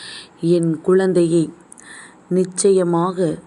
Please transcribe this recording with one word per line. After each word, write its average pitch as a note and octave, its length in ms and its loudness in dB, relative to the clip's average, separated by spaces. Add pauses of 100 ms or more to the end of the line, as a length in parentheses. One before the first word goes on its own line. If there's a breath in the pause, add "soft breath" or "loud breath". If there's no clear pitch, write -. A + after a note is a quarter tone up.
(500 loud breath)
என் E3+ 220 2 (100)
குழந்தையே, F3 640 2 (840 loud breath)
நிச்சயமாக F3+ 1040 0 (140)